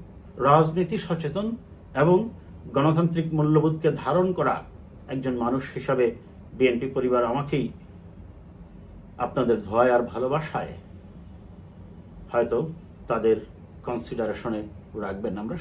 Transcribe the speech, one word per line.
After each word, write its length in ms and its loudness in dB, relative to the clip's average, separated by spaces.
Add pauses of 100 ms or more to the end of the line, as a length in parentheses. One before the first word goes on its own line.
(380)
রাজনীতি 600 4
সচেতন 580 -4 (400)
এবং 340 4 (440)
গণতান্ত্রিক 600 2
মূল্যবোধকে 580 4
ধারণ 420 2
করা 300 0 (440)
একজন 300 -4
মানুষ 260 -2 (120)
হিসাবে 400 2 (380)
বিএনপি 340 2
পরিবার 380 2
আমাকেই 440 -2 (1500)
আপনাদের 460 0
দোয়ায় 320 4
আর 60 4
ভালোবাসায় 720 -4 (1600)
হয়তো 400 0 (360)
তাদের 300 2 (480)
কনসিডারেশনে 760 -4 (340)
রাখবেন, 420 -6
আমরা 240 -6